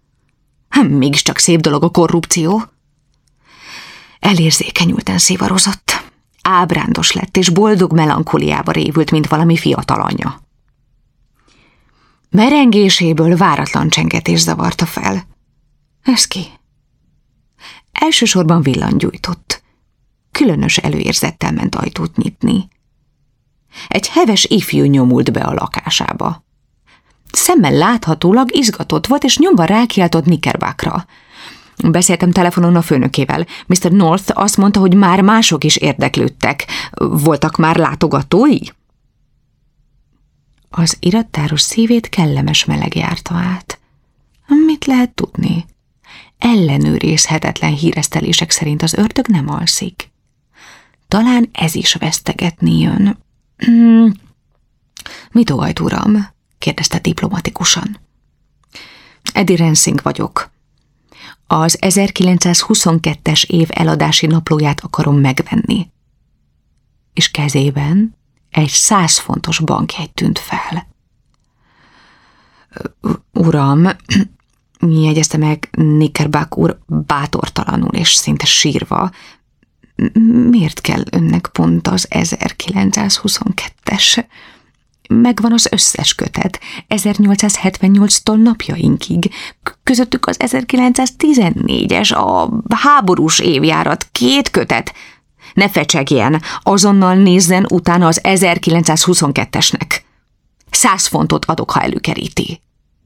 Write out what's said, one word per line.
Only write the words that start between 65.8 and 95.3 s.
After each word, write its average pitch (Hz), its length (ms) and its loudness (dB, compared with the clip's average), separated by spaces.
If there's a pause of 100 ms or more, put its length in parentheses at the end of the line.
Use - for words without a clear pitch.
És - 180 0
kezében 147 840 0 (340)
egy 151 180 0
száz 185 500 2
fontos - 420 -2
bankjegy 160 520 -4
tűnt - 260 -4
fel. - 480 -8 (2500)
„Uram”, 156 560 2 (920)
jegyezte 156 580 0
meg 151 340 -2
Knickerback 151 840 0
úr - 300 0
bátortalanul - 1080 -4
és - 200 0
szinte 143 320 -2
sírva, - 640 0 (1400)
„miért 196 300 0
kell - 300 -2
önnek 165 360 0
pont 165 420 0
az 180 220 -2
ezerkilencszázhuszonkettes? - 2250 -2 (840)
Megvan 233 440 2
az 233 180 0
összes - 440 -2
kötet, - 460 -4 (260)
ezernyolcszázhetvennyolctól 202 1500 2
napjainkig, 175 960 0 (300)
k-, - 200 -12
közöttük 247 440 0
az - 140 -4
ezerkilencszáztizennégyes, 247 1700 0
a 92 380 0 (180)
háborús 214 720 2
évjárat, 156 720 0
két 262 380 0
kötet. - 440 -2 (600)